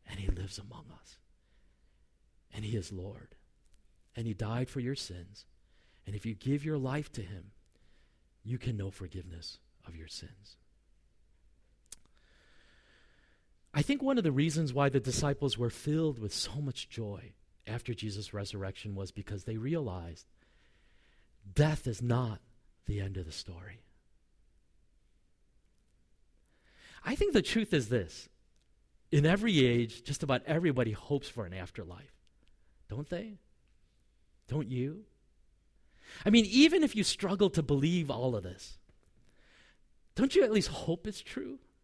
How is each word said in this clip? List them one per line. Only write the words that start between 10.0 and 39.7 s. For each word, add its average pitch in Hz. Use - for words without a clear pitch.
sins." -
I 147
think 269
one 269
of 196
the 151
reasons 147
why 143
the 135
disciples 139
were 120
filled 151
with 107
so -
much 139
joy 104
after 113
Jesus' 104
resurrection 98
was 98
because 101
they 110
realized 110
death 151
is 117
not 120
the 101
end 95
of 90
the 80
story. 90
I 226
think 403
the 214
truth -
is 127
this. 107
In 147
every 185
age, 120
just -
about 135
everybody 143
hopes 139
for 107
an 87
afterlife. 90
Don't 135
they? 202
Don't 127
you? 139
I 208
mean, 226
even 302
if -
you 214
struggle 196
to 165
believe 147
all 120
of 101
this, -